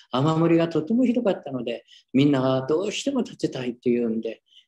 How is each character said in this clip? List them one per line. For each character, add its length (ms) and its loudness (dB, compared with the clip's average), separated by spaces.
雨 200 0
漏 160 2
り 100 4
が 120 2
と 120 -2
て 120 -2
も 120 4
ひ 80 2
ど 100 -2
か 80 2
っ 120 -4
た 80 -12
の 120 -6
で、 220 -8
み 120 4
ん 60 4
な 100 2
が 260 0
ど 140 0
う 100 -4
し 120 -8
て 80 -2
も 120 -2
建 140 -14
て 120 -2
た 160 -8
い 60 -6
っ 20 -4
て 160 -4
い 140 2
う 60 -2
ん 120 -4
で、 220 -10